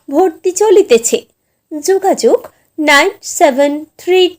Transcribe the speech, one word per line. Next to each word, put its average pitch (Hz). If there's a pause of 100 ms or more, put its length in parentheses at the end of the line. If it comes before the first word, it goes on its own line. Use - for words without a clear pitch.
(100)
ভর্তি 339
চলিতেছে। 359 (540)
যোগাযোগ 349 (400)
নাইন 302 (120)
সেভেন 285 (140)
থ্রি 370 (100)